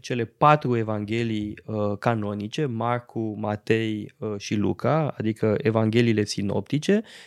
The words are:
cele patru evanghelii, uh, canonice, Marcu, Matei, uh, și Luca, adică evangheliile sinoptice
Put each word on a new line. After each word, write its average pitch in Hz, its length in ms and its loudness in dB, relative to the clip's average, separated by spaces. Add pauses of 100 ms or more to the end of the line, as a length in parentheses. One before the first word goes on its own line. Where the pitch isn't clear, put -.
cele 120 240 -2
patru 147 520 4
evanghelii, 107 880 -2
uh, 104 340 -2
canonice, 104 680 -2
Marcu, 117 720 -4
Matei, 107 800 -2
uh, 110 180 -6
și 101 180 -6
Luca, 117 640 0
adică 110 400 0
evangheliile 110 680 2
sinoptice 104 800 0 (240)